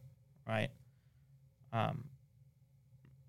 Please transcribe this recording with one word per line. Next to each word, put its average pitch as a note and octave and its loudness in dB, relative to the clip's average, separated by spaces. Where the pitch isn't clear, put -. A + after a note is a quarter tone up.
right? A2 4
Um, A2 2